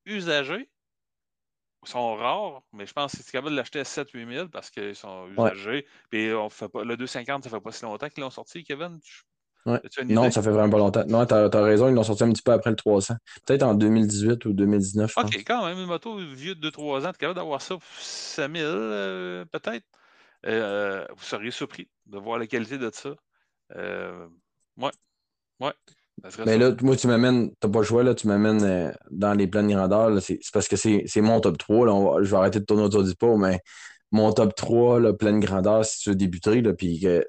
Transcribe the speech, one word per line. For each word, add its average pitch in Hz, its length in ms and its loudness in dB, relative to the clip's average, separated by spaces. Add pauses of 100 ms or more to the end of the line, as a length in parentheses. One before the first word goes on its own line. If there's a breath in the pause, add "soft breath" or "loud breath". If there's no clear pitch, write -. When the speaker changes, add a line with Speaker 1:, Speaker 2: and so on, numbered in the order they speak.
Speaker 1:
usagé 170 640 -6 (1120)
sont 120 320 -6
rares, 139 480 -6 (100)
mais 101 120 -16
je - 80 -20
pense 143 180 -6
que - 120 -16
c'est - 80 -20
capable 139 200 -6
de 143 60 -4
l'acheter 131 220 -8
à 131 60 -6
sept, - 260 -10
huit 117 140 -14
mille 151 260 -12
parce - 200 -16
qu'ils 101 240 -10
sont 92 320 -16 (100)
Speaker 2:
Ouais. 113 160 2
Speaker 1:
usagés. 110 340 -8 (220 soft breath)
Puis 110 240 -2
on 107 160 -4
fait - 180 -16
pas... 107 160 -10
le 120 140 -6
deux 127 100 -10
cinquante, 135 360 -8
ça 131 60 -14
fait 113 100 -8
pas 110 120 -16
si - 120 -16
longtemps 113 260 -10
qu'ils 143 140 -14
l'ont 131 80 -10
sorti, 156 320 -18
Kevin. 160 400 -12
Je, - 180 -20 (440)
Speaker 2:
Ouais. 120 180 0
Speaker 1:
as-tu - 180 -12
une 123 120 0
Speaker 2:
Non, 117 120 6
Speaker 1:
idée ? 120 60 4
Speaker 2:
ça 107 120 0
fait 107 80 2
vraiment 107 180 4
pas 104 80 4
longtemps. 101 300 2
Non, 113 180 4
t'as, 107 240 4
t'as 107 140 2
raison, 107 240 6
ils 131 80 4
l'ont 113 80 4
sorti 107 200 0
un 117 80 4
petit 107 120 -2
peu 123 80 4
après 113 180 4
le 110 60 0
trois 101 260 2
cents. 117 160 -4 (280 loud breath)
Peut-être 139 180 2
en 120 100 4
deux 107 160 4
mille 110 180 4
dix-huit 104 380 0
ou 107 80 0
deux 98 120 2
mille 104 140 4
dix-neuf, 101 360 -2
je - 40 -2
Speaker 1:
Ok, 208 120 0
Speaker 2:
pense. 104 120 -4
Speaker 1:
quand 233 220 -2
même, 180 140 -6
une 185 60 -8
moto 190 320 -8
vieux 160 380 -12
de 160 40 -20
deux, 156 120 -6
trois 147 340 -6
ans, 185 60 -4
t'es - 80 -14
capable 175 200 -6
d'avoir 151 220 -8
ça - 140 -8
pour 165 80 -16 (160)
cinq - 480 -10
mille, 160 180 -6
euh, 185 800 -6
peut-être. 202 400 -10 (600 soft breath)
Euh, 101 600 -4 (100)
vous - 80 -20
seriez 110 260 -8
surpris - 400 -12 (160)
de 101 140 -14
voir 117 180 -6
la 117 80 -6
qualité 117 320 -6
de 117 160 -6
ça. 143 220 -14 (600)
Euh, 90 520 -10 (500)
ouais. 127 140 -6 (680)
Ouais. 131 140 -6 (500)
Ça 92 80 -18
serait 110 140 -8
Speaker 2:
Mais 110 80 2
Speaker 1:
ça. 123 160 4
Speaker 2:
là, 113 120 0
moi, 131 140 4
tu 127 120 -2
m'amènes, 120 480 2
t'as - 120 -4
pas 107 120 2
le 104 60 2
choix, 117 180 2
là, 123 100 4
tu - 140 -2
m'amènes, 104 360 4
euh, 90 280 0 (180)
dans 101 240 0
les 101 140 2
plans 104 160 0
de 104 100 2
grandeur, 101 380 4
là, 98 100 2
c'est, - 200 -4
c'est - 120 -16
parce 101 140 0
que 101 80 0
c'est, 104 320 2
c'est 107 140 0
mon 110 200 4
top 90 160 2
trois, 117 300 4
là, 104 60 4
on 98 200 4
va, 92 100 2
je 95 60 0
vais 101 80 2
arrêter 98 220 4
de 101 60 -6
tourner 107 180 2
autour 101 200 2
du 92 120 0
pot, 117 220 4
mais 92 220 2 (560 loud breath)
mon 107 160 4
top 110 240 2
trois, 120 420 4
là, 117 140 4
pleine 104 300 2
grandeur, 98 420 2
si - 160 -4
tu - 100 -6
veux 98 60 2
débuter, 98 460 2
là, 110 100 2
puis 85 300 -2
que 87 280 2